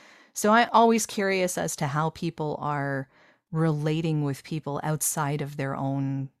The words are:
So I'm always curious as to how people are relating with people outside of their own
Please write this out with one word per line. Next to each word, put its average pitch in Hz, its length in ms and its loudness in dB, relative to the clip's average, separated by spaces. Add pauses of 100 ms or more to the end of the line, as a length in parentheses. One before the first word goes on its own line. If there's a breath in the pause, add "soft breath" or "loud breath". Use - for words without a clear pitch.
(340 soft breath)
So 208 180 0
I'm 226 200 6
always 226 340 6
curious 190 520 0
as 165 180 -2
to 151 120 -2
how 151 240 0
people 156 500 -4
are 139 460 -2 (440 soft breath)
relating 156 720 0
with 139 200 -4
people 143 400 -6
outside 151 580 -2
of 147 160 -6
their 139 180 -4
own 135 540 -2 (100)